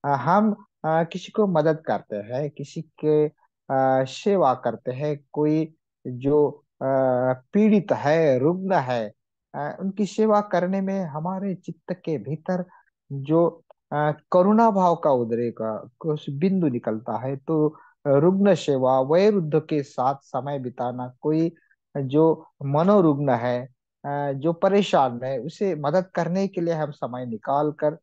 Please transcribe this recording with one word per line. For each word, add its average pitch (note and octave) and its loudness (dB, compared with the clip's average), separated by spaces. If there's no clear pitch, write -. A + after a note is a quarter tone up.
आ, C#3 2
हम, G3 2
आ, D#3+ 2
किसी - -12
को G#3+ 2
मदद D#3 2
करते G#2+ -6
हैं, B2 -6
किसी C#3+ -12
के, D3+ 2
आ, C3 2
सेवा D#3+ 0
करते B2 -6
हैं, C#3+ -6
कोई D3+ 0
जो, C#3 0
आ, C3 -4
पीड़ित G3+ 2
है, C#3 2
रुग्ण F#3 0
है, B2 -2
आ, D3 -8
उनकी F#3+ -4
सेवा G#3+ 2
करने F#3+ -2
में F#3+ -4
हमारे F3+ -6
चित्त - -12
के D#3+ -6
भीतर F3+ -6
जो, D3+ 0
आ, D3+ 0
करुणा G#3 4
भाव F#3 2
का D#3 0
उदय A#2+ 0
का A2 -8
कुछ D3+ -6
बिंदु F3 0
निकलता A2+ -4
है, C3+ -6
तो, D3+ 0
आ, - -6
रुग्ण F#3 4
सेवा, C3 2
वयोवृद्ध D#3+ 2
के D3+ -4
साथ C3+ -2
समय C#3 -6
बिताना, B2 -8
कोई D#3+ 0
जो D3+ 2
मनोरुग्ण D3 2
है, B2 -2
आ, C#3+ -4
जो C#3 -2
परेशान E3+ 2
है, C3+ -6
उसे D#3+ -4
मदद D3+ -2
करने F3+ -4
के G3 -6
लिए E3+ -2
हम D3+ -4
समय B2+ -8
निकाल C#3 -2
कर D3+ -4